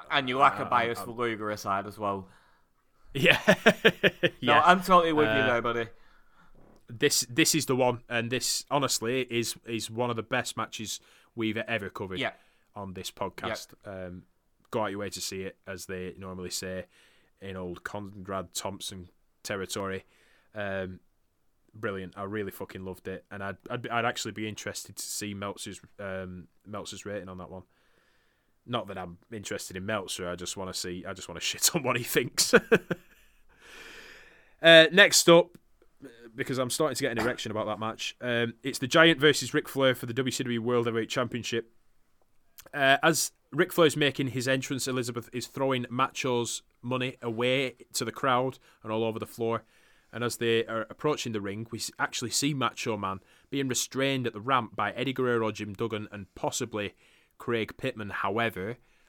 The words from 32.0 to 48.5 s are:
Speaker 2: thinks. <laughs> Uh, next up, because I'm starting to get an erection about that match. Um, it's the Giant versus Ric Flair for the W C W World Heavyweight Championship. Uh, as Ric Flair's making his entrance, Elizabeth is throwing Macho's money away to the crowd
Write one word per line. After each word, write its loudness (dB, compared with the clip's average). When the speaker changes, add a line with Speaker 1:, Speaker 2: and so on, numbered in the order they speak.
Speaker 2:
thinks. 0
<laughs> 0
Uh, 12
next 8
up, 10
because -4
I'm -2
starting 0
to -4
get 0
an -2
erection -2
about -2
that -2
match. -6
Um, -2
it's -6
the -4
Giant 6
versus 4
Ric 0
Flair 4
for -8
the -6
W -2
C -2
W -2
World 2
Heavyweight -2
Championship. -4
Uh, 4
as 4
Ric 0
Flair's 6
making 2
his -2
entrance, -2
Elizabeth -4
is -6
throwing -2
Macho's -2
money -4
away 0
to -4
the -4
crowd 0